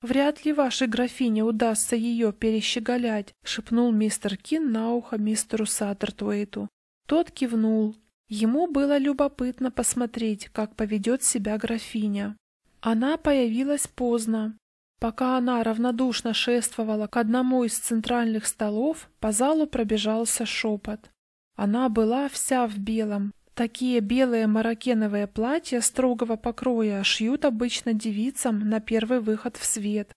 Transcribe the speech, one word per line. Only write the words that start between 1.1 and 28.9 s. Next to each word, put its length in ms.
удастся 540
ее 340
перещеголять», 1000
шепнул 480
мистер 460
Кин 340
на 220
ухо 260
мистеру 480
Саттертуэйту. 1000
Тот 240
кивнул. 640
Ему 400
было 300
любопытно 760
посмотреть, 800
как 240
поведет 480
себя 340
графиня. 760
Она 360
появилась 720
поздно. 680
Пока 380
она 260
равнодушно 680
шествовала 720
к 80
одному 480
из 120
центральных 720
столов, 720
по 140
залу 340
пробежался 800
шепот. 640
Она 320
была 400
вся 400
в 100
белом. 540
Такие 440
белые 460
марокеновые 800
платья 540
строгого 560
покроя 680
шьют 440
обычно 480
девицам 760
на 120
первый 400